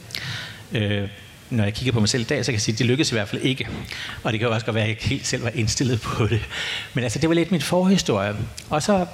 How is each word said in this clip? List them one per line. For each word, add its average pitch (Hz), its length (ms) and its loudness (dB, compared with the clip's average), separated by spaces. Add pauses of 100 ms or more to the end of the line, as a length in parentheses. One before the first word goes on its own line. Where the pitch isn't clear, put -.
(720)
Øh, 104 360 0 (420)
når 113 140 2
jeg 101 100 0
kigger 123 180 0
på 117 80 2
mig 104 80 4
selv 123 140 0
i - 20 -4
dag, 123 200 0
så 139 80 0
kan - 20 0
jeg 104 60 0
sige, 117 120 0
at 110 60 -2
det 123 80 2
lykkedes 131 260 2
i - 20 0
hvert 107 140 0
fald 117 140 -4
ikke. 127 260 0 (540)
Og 120 100 0
det 107 80 0
kan 120 80 2
jo 113 60 2
også 110 120 -2
godt 117 80 0
være, 110 100 2
at 107 40 2
jeg 110 80 -2
ikke - 120 -4
helt 135 180 -2
selv 123 180 -2
var 117 100 -2
indstillet 117 460 2
på - 260 0
det. 104 140 2 (540)
Men 120 100 0
altså, 123 140 -2
det 156 100 2
var 165 60 4
lidt 165 160 2
min 175 100 2
forhistorie. 160 720 4 (360)
Og 151 120 2
så 190 320 4